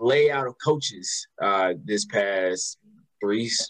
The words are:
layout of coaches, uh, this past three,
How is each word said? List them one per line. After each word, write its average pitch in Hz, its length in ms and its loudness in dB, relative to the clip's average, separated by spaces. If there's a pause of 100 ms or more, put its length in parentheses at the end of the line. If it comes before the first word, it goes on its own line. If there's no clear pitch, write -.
layout 139 480 4
of 123 160 -12
coaches, - 640 -2 (120)
uh, 95 340 2 (100)
this 104 220 -2
past 98 720 -2 (440)
three, 110 260 0 (220)